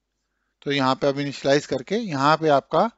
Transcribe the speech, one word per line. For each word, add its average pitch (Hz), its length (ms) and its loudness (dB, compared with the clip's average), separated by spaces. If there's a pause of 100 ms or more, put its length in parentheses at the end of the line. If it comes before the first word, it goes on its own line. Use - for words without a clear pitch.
(600)
तो 143 100 -6
यहाँ 135 240 0
पे 143 120 -2
अब 139 120 0
इनिशियलाइज 143 460 0
करके 135 300 -6
यहाँ 156 420 0
पे 160 120 0
आपका 156 480 2